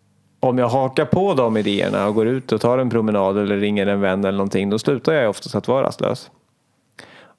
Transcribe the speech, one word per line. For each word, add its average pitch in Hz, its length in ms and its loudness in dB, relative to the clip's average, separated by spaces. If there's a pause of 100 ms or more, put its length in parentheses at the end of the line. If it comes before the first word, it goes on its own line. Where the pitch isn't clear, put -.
(400)
om 127 180 2
jag 123 120 2
hakar 131 360 0
på 185 280 0
de 117 240 2
idéerna 101 500 0
och 104 80 -2
går 110 120 2
ut 127 240 -4
och 110 100 0
tar 120 160 2
en 127 120 0
promenad 104 480 0
eller 101 200 0
ringer 101 300 0
en 101 140 0
vän 98 240 0
eller 98 120 0
någonting, 98 320 -2
då 107 100 0
slutar 147 340 0
jag 127 160 2
oftast - 260 -6
att 101 120 -4
vara 131 200 0
rastlös. - 440 -4 (1080)